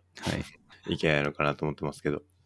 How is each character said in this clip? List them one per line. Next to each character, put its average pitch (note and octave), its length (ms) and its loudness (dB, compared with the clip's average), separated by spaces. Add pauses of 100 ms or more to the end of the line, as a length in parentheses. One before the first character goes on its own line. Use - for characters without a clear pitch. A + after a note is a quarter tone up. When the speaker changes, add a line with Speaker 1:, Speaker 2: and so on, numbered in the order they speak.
(200)
Speaker 1:
は - 100 -4 (580)
い。 F2+ 60 2
Speaker 2:
い D#2 40 -6
け D#2+ 140 4
な D2 60 4
い C#2+ 40 2
の D2 100 0
か - 120 0
な D2 100 2
と D#2+ 100 -6
思 D2+ 80 0
っ - 40 -4
て - 80 -8
ま D2 80 -2
す - 100 -16
け D2 80 0
ど。 C#2+ 120 -2 (240)